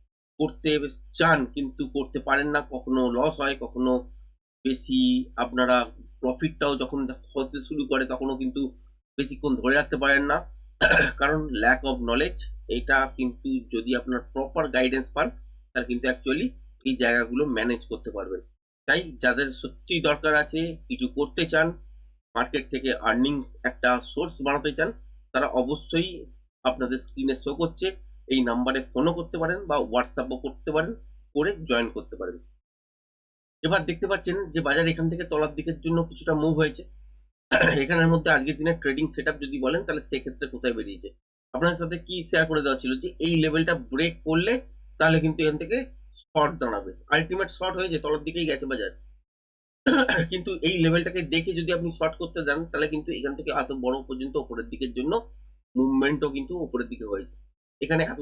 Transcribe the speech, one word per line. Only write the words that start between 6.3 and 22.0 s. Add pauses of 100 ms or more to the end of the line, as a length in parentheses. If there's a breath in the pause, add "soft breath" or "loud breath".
যখন (300)
হতে
শুরু
করে,
তখনও
কিন্তু (560)
বেশিক্ষণ
ধরে
রাখতে
পারেন
না, (440)
<clears throat>
কারণ (140)
lack
of
knowledge। (280)
এটা (120)
কিন্তু (200)
যদি
আপনার
প্রপার
গাইডেন্স
পান, (380)
তাহলে
কিন্তু
actually (380)
এই
জায়গাগুলো
ম্যানেজ
করতে
পারবেন। (460)
তাই (180)
যাদের
সত্যি
দরকার
আছে, (260)
কিছু
করতে
চান, (640)